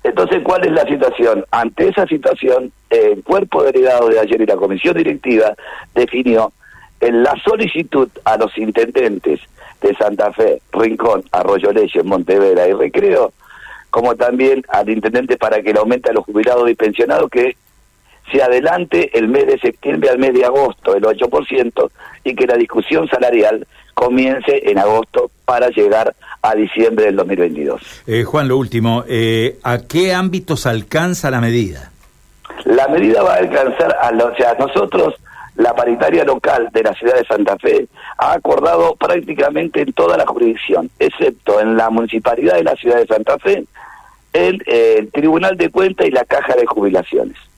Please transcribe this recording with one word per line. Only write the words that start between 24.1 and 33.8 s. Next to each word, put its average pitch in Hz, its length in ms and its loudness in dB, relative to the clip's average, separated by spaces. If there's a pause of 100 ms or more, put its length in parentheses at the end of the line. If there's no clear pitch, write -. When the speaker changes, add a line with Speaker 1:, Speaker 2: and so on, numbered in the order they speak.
Speaker 1:
en 101 160 2
agosto 110 500 0 (140)
para 123 260 0
llegar 110 460 2 (260)
a 110 140 0
diciembre 107 500 0
del 98 120 2
dos 92 100 -2
mil 95 100 -2
veintidós. 73 440 -4 (260)
Speaker 2:
Eh, 113 160 -2
Juan, 147 240 -2
lo 127 100 0
último, 117 520 -2
eh, 113 540 -2
¿a 120 160 -2
qué 180 340 -2
ámbitos 180 520 -4
alcanza 151 640 -4
la 127 120 -2
medida? 113 500 -4 (720)
Speaker 1:
La 131 240 2
medida 110 340 2
va 180 120 2
a 180 60 2
alcanzar 156 600 0